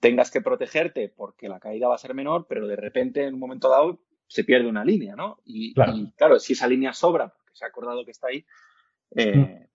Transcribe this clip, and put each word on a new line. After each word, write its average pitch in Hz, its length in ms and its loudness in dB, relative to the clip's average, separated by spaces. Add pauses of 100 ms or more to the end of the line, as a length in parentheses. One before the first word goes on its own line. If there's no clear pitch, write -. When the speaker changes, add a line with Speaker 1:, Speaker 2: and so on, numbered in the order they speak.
Speaker 1:
tengas 123 300 4
que 127 120 -4
protegerte 131 680 -2
porque 104 400 -16
la 95 100 -12
caída 110 300 -4
va 123 60 2
a 113 40 -2
ser 127 160 -12
menor, 139 340 -4
pero 110 180 -6
de 104 100 -6
repente 127 500 -2
en 135 80 -8
un 131 60 -10
momento 131 300 -2
dado 151 320 2 (240)
se - 180 -4
pierde 123 240 4
una 107 160 -4
línea, 131 320 0
¿no? 190 280 -10
Y, 110 280 -10
Speaker 2:
Claro. 110 240 2
Speaker 1:
y, 104 160 -8
claro, 151 260 4
si - 140 -4
esa 123 160 0
línea 127 240 0
sobra, 160 400 0
porque - 220 -20
se - 100 -16
ha 117 40 -12
acordado 120 360 -10
que 117 60 -18
está 127 180 -10
ahí, 139 160 -8 (720)
eh, 110 200 2
Speaker 2:
Mm. - 400 2